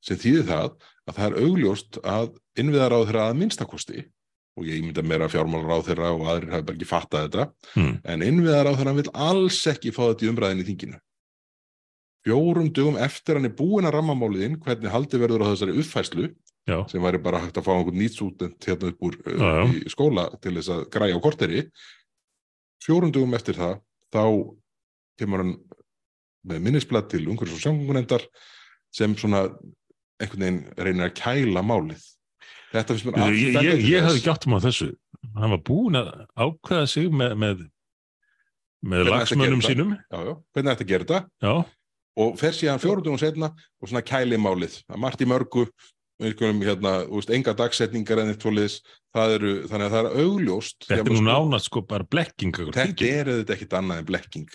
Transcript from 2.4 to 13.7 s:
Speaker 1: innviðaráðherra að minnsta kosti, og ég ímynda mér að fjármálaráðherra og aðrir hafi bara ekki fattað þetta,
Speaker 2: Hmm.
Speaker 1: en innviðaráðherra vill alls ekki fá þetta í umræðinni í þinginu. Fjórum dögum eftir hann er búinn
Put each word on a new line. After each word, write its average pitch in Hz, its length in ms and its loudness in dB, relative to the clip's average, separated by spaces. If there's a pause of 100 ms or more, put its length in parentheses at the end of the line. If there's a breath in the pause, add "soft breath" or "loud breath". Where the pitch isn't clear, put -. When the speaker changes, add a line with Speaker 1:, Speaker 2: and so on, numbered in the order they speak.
Speaker 1:
innviðaráðherra 120 760 2
að 120 60 0
minnsta 196 300 -2
kosti, - 380 -12 (520)
og 90 80 -10
ég 80 180 -4
ímynda 82 200 -6
mér 80 240 0
að 78 80 -4
fjármálaráðherra 82 800 0
og 80 140 -4
aðrir 85 240 -2
hafi 85 100 -2
bara 82 160 -8
ekki 80 80 -8
fattað 78 440 -2
þetta, 127 220 -2 (220 loud breath)
Speaker 2:
Hmm. 71 300 2
Speaker 1:
en 82 160 -4
innviðaráðherra 143 720 2
vill 143 200 -2
alls 185 520 0
ekki 143 240 -2
fá 117 240 2
þetta 110 120 -4
í 113 40 2
umræðinni 98 320 0
í 90 60 -6
þinginu. - 320 -10 (1300)
Fjórum 160 460 4
dögum 143 240 2
eftir 139 400 -2
hann 139 80 0
er 117 80 0
búinn 185 320 2